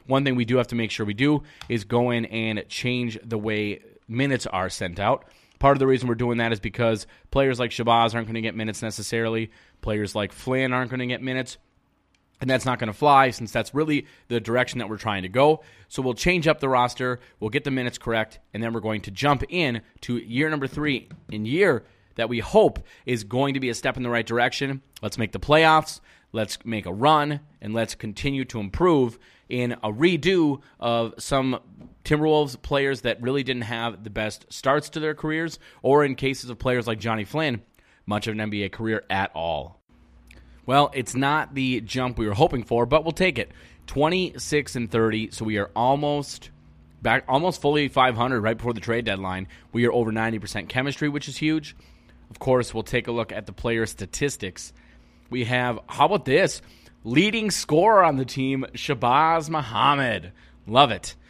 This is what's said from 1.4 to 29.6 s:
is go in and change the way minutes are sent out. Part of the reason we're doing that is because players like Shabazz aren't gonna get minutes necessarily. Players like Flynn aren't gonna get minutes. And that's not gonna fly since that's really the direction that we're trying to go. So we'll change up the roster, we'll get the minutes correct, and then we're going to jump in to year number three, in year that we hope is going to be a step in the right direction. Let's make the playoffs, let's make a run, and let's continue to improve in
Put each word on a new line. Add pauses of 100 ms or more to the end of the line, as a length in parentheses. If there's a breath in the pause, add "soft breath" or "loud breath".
is
go
in
and
change
the
way (260)
minutes
are
sent
out. (340 soft breath)
Part
of
the
reason
we're
doing
that
is
because (260 soft breath)
players
like
Shabazz
aren't
gonna
get
minutes
necessarily. (300 soft breath)
Players
like
Flynn
aren't
gonna
get
minutes. (840)
And
that's
not
gonna
fly
since
that's
really (240 loud breath)
the
direction
that
we're
trying
to
go. (260 loud breath)
So
we'll
change
up
the
roster, (200 soft breath)
we'll
get
the
minutes
correct, (140)
and
then
we're
going
to
jump
in (200 soft breath)
to
year
number
three, (200)
in
year (320 soft breath)
that
we
hope (260 loud breath)
is
going
to
be
a
step
in
the
right
direction. (200)
Let's
make
the
playoffs, (320 soft breath)
let's
make
a
run, (180)
and
let's
continue
to
improve (300 soft breath)
in